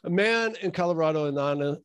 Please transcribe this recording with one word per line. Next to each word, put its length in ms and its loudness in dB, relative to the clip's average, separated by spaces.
A 60 -4
man 520 2
in 80 -2
Colorado 580 0
anon-, 560 -2